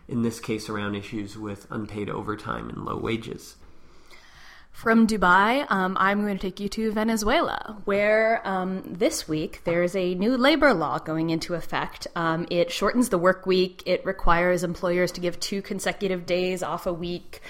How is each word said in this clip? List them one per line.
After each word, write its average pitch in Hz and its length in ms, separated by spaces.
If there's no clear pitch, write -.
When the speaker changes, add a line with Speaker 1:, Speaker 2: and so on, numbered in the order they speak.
Speaker 1:
in 120 140
this 113 180
case 110 300
around 104 260
issues 101 420
with 104 320
unpaid 107 400
overtime 107 600
and - 160
low - 120
wages. - 600
Speaker 2:
From 226 340
Dubai, 208 640
um, 190 300
I'm 202 220
going 208 140
to 185 60
take 185 180
you 202 100
to 220 220
Venezuela, 220 960
where, 214 580
um, 190 400
this 226 440
week 156 380
there 170 180
is 175 120
a 185 200
new 208 200
labor 269 380
law 151 240
going 160 320
into 165 240
effect. 160 640
Um, 165 340
it 170 220
shortens 226 380
the 180 100
work 185 260
week. 185 400
It 180 180
requires 180 600
employers 175 480
to 180 100
give 175 180
two 196 220
consecutive 185 640
days 180 380
off 165 240
a 185 40
week. 175 580